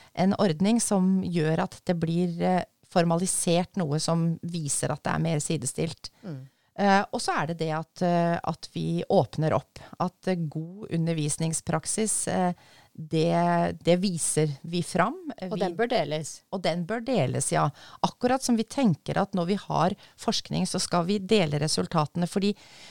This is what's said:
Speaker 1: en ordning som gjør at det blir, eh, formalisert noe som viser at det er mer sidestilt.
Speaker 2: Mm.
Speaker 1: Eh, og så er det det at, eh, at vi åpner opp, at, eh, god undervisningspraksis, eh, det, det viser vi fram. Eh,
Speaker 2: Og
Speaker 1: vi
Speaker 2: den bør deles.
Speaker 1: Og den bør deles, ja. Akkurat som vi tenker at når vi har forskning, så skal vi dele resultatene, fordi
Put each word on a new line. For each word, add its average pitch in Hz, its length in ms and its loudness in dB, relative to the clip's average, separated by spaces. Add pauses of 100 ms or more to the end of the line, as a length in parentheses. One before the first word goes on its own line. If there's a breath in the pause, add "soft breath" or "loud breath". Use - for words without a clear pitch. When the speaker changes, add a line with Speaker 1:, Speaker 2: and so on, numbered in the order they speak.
(160 loud breath)
Speaker 1:
en 190 200 4
ordning 196 440 2
som 190 440 2
gjør 170 400 0
at - 200 -8
det 175 160 0
blir, 170 420 0
eh, 180 220 2 (200)
formalisert 175 920 0
noe 156 240 -2
som 165 400 0
viser 165 540 -4
at 143 100 -8
det - 100 -2
er 156 60 0
mer 160 200 0
sidestilt. 156 720 -4 (100)
Speaker 2:
Mm. 139 240 -10 (320 loud breath)
Speaker 1:
Eh, 196 340 4
og 240 100 -2
så 381 120 -2
er 175 140 -2
det 170 100 -6
det 160 140 -2
at, 160 300 -6
eh, 175 400 2
at - 300 -6
vi 165 380 -2
åpner 156 440 2
opp, - 260 -4 (180)
at, - 300 -6
eh, 185 80 0
god 170 540 -6
undervisningspraksis, 160 1400 -2
eh, 180 260 2 (400 loud breath)
det, 170 880 2
det 170 140 6
viser 165 540 0 (100)
vi 170 200 -4
fram. 190 340 0 (220)
Eh, 190 120 -8
Speaker 2:
Og 170 60 -6
Speaker 1:
vi 175 40 -4
Speaker 2:
den 180 160 -2
bør 233 140 0
deles. 156 520 -2 (100)
Speaker 1:
Og 190 100 -6
den 170 240 0
bør 226 180 -6
deles, 131 480 0
ja. 156 180 2 (320 loud breath)
Akkurat 254 420 0
som 240 120 2
vi 220 80 0
tenker 202 560 0
at 196 140 -2
når 170 140 -2
vi 202 80 0
har 151 400 0 (220 loud breath)
forskning, - 480 -2
så - 140 -4
skal 175 260 0
vi 202 140 0
dele 185 400 2
resultatene, 160 680 0
fordi 202 260 0 (380 loud breath)